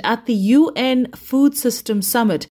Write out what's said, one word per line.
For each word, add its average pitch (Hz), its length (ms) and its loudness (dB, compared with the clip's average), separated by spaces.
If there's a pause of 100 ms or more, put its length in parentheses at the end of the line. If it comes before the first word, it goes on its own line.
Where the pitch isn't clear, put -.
at 233 200 -4
the 247 80 -2
U 226 400 4
N 254 380 -2
Food 277 460 0
System 220 440 -2
Summit 208 540 -2